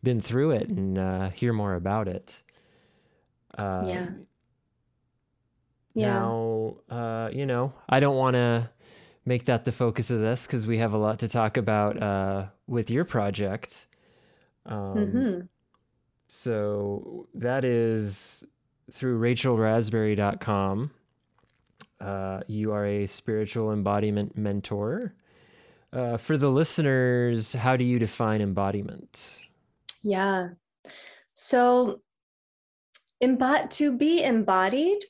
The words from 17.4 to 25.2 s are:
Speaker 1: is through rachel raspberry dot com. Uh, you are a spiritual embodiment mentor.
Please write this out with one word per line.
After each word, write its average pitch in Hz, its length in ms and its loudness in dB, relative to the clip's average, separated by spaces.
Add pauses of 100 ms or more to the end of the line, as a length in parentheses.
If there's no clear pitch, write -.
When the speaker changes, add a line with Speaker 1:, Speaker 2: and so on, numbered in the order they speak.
Speaker 1:
is 113 800 0 (480)
through 127 260 -2
rachel 120 380 2
raspberry 110 580 2
dot 101 260 0
com. 101 520 -2 (1080)
Uh, 95 460 -6
you 107 260 -2
are 104 140 0
a 101 200 0
spiritual 107 680 -2
embodiment 104 640 0
mentor. 104 760 -4 (800)